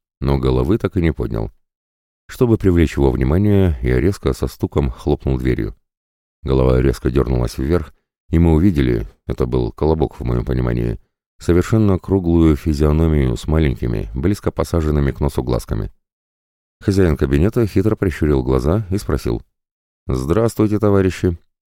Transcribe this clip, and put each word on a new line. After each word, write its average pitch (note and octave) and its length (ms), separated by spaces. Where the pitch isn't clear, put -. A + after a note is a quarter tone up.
но C#2 180
головы B1+ 380
так - 180
и F#2 60
не E2 100
поднял. A1 400
Чтобы A2+ 280
привлечь E2+ 380
его C#2 160
внимание, F2 680
я B1 180
резко E2 340
со - 140
стуком - 440
хлопнул - 460
дверью. A#1+ 380
Голова B1+ 400
резко C2 300
дёрнулась B1 460
вверх, D#2 360
и E2 100
мы E2 140
увидели, C#2+ 520
это B1+ 180
был B1 280
колобок D#2 460
в - 40
моём A#1+ 220
понимании – A#1+ 540
совершенно F#2+ 600
круглую E2+ 560
физиономию D2+ 840
с - 80
маленькими, B1 680
близко F#2+ 360
посаженными D2+ 600
к - 80
носу C2+ 240
глазками. A1+ 480
Хозяин F#2 340
кабинета E2 520
хитро G#2 280
прищурил D2+ 460
глаза C2+ 480
и G2 80
спросил: C#2 460
«Здравствуйте, G2+ 720
товарищи! F#2+ 580